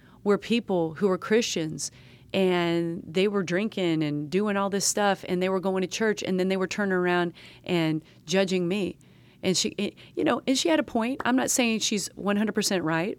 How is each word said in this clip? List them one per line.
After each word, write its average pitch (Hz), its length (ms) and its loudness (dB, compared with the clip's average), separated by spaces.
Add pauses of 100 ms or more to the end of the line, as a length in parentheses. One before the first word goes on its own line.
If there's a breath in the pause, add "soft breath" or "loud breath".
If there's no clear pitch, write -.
(260 soft breath)
were 202 120 4
people 185 580 0
who 190 120 0
were 185 100 2
Christians, 175 760 -2 (420 loud breath)
and 170 760 2
they 185 220 2
were 202 140 -2
drinking 170 600 0
and 147 260 -4
doing 202 280 0
all 196 120 0
this 190 160 -2
stuff, 202 440 0
and 180 120 0
they 185 80 0
were 190 120 0
going 190 200 0
to 185 60 -2
church, 214 360 -2
and 185 160 0
then 185 100 2
they 190 80 0
were 185 100 -2
turning 196 260 -2
around 180 400 2 (300 loud breath)
and 160 400 0 (220 loud breath)
judging 180 420 0
me. 196 300 -2 (440 soft breath)
And 185 140 2
she, - 220 0
it, - 180 -4 (200 loud breath)
you - 100 0
know, 254 220 2
and 262 100 2
she 339 120 0
had 311 100 4
a - 40 2
point. 240 400 -4
I'm 247 120 2
not 254 140 2
saying 226 300 2
she's - 360 -2
one 202 220 -2
hundred 208 160 0
percent 196 300 0
right, 165 360 -2